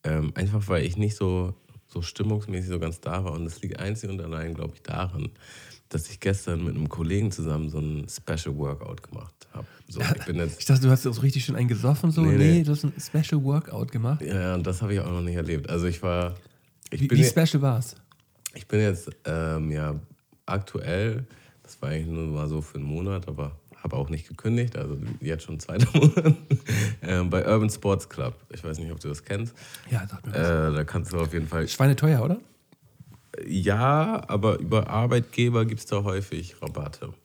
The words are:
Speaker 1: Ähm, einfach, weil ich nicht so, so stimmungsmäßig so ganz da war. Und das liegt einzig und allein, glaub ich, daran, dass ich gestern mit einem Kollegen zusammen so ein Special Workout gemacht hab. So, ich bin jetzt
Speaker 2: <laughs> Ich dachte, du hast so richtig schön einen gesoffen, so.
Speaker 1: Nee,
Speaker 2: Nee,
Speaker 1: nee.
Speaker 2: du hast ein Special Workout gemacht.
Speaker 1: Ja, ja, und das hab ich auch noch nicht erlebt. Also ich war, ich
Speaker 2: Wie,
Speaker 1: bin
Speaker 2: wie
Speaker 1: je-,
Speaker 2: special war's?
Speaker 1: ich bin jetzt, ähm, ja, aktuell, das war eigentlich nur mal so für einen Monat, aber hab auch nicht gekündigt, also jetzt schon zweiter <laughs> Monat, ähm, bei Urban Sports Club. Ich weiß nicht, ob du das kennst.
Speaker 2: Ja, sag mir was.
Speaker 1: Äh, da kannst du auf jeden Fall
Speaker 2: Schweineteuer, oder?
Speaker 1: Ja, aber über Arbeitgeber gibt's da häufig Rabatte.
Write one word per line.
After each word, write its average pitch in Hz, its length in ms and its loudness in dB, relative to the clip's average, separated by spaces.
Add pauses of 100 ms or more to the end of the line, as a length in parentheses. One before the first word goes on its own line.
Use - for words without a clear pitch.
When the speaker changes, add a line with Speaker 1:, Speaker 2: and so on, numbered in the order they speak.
Speaker 1:
Ähm, 78 300 0
einfach, 101 340 0
weil 87 160 2
ich 90 120 -2
nicht 104 200 0
so, 92 380 0 (320)
so 85 160 -8
stimmungsmäßig 104 680 -4
so 87 80 -2
ganz 82 220 -4
da 90 240 -4
war. 80 80 -2
Und 82 120 -4
das 80 180 -10
liegt 90 160 -6
einzig 101 320 -6
und 95 100 -6
allein, 80 340 -6
glaub 80 200 -6
ich, - 80 -20
daran, 87 480 -4 (600)
dass 78 180 -4
ich - 120 -16
gestern 90 440 -2
mit 82 120 -2
einem 76 120 -2
Kollegen 95 440 0
zusammen 78 360 -2
so 78 120 -6
ein 76 280 -4
Special 76 480 -6
Workout 71 460 -6
gemacht - 320 -14 (180)
hab. - 140 -10 (220)
So, - 120 -8
ich - 240 0
bin 82 120 -2
jetzt 82 200 -2
Speaker 2:
<laughs> - 40 -16
Ich - 60 -4
dachte, 131 160 6
du 131 80 8
hast 127 120 6
so 127 80 0
richtig 127 340 0
schön 131 120 -2
einen 123 120 2
gesoffen, 123 440 4
so. 160 100 4
Speaker 1:
Nee, 156 140 6
Speaker 2:
Nee, 156 220 8
Speaker 1:
nee. 165 40 6
Speaker 2:
du 151 100 2
hast 143 120 0
ein 139 140 0
Special 151 460 0
Workout 131 480 0
gemacht. 120 300 0
Speaker 1:
Ja, 95 180 0
ja, 92 140 0
und 87 120 0
das 92 160 -2
hab 101 80 -2
ich 101 100 2
auch 85 100 -4
noch 87 120 0
nicht 87 140 -2
erlebt. 80 320 -2
Also 85 180 0
ich 87 160 -2
war, 87 320 0 (560)
ich - 100 -6
Speaker 2:
Wie, 127 80 2
Speaker 1:
bin 127 100 6
Speaker 2:
wie 151 40 10
Speaker 1:
je-, 127 60 8
Speaker 2:
special 160 320 4
war's? 123 360 0 (580)
Speaker 1:
ich - 120 -20
bin 107 140 2
jetzt, 95 300 0 (160)
ähm, 80 440 -2
ja, 76 240 -2 (520)
aktuell, 101 800 -2 (380)
das - 200 -20
war 69 80 -6
eigentlich 78 180 -4
nur 82 180 -4
mal 76 220 -2
so 78 140 -2
für 71 160 -12
einen 71 80 -6
Monat, 90 420 -4
aber 73 280 -8 (260)
hab - 120 -6
auch 71 160 -4
nicht 78 180 -6
gekündigt, 117 480 -2
also 71 200 -6 (240)
jetzt 80 240 -6
schon 78 140 -10
zweiter 104 340 2
<laughs> 156 60 6
Monat, 151 360 8 (680)
ähm, 90 280 0
bei 90 160 2
Urban 107 240 4
Sports 98 380 -2
Club. - 260 -6 (180)
Ich 82 100 -14
weiß 78 160 -8
nicht, 80 140 -8
ob 78 80 -12
du - 80 -10
das 73 160 -8
kennst. 110 300 -6 (360)
Speaker 2:
Ja, 101 180 -2
sag - 180 -12
mir 104 80 -8
was. - 40 0
Speaker 1:
Äh, 80 380 2
da 76 80 -2
kannst 85 280 -4
du 87 60 -2
auf 80 140 -2
jeden 78 160 -2
Fall 80 200 -2
Speaker 2:
Schweineteuer, 139 540 4
oder? 175 160 0 (1080)
Speaker 1:
Ja, 123 800 2
aber 104 300 2
über 104 320 0
Arbeitgeber 120 760 2
gibt's 110 220 -4
da 101 160 0
häufig 95 580 -4
Rabatte. 73 540 -8 (100)